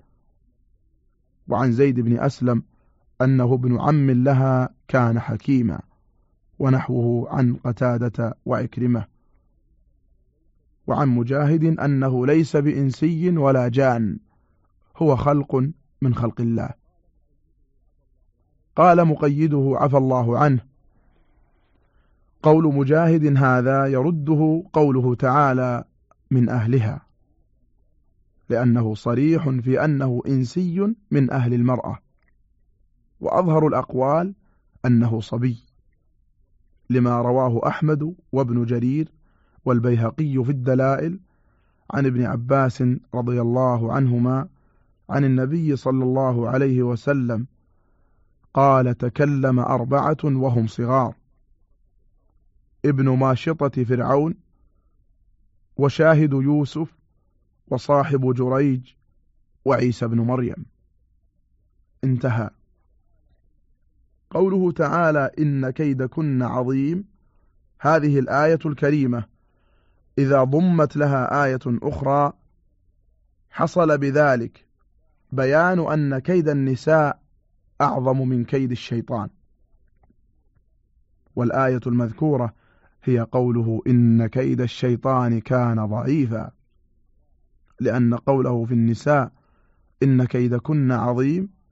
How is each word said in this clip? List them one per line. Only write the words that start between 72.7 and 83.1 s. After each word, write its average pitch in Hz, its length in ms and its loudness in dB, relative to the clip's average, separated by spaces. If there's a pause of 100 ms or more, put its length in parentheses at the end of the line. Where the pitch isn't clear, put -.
حصل 160 480 0
بذلك 139 680 0 (640)
بيان 151 480 2
أن 147 400 -2
كيد 170 300 0
النساء 143 680 0 (640)
أعظم 131 460 0
من 123 180 -2
كيد 135 260 -2
الشيطان. 117 580 -6 (2000)
والآية 127 520 0
المذكورة 123 640 -2 (500)
هي 123 160 0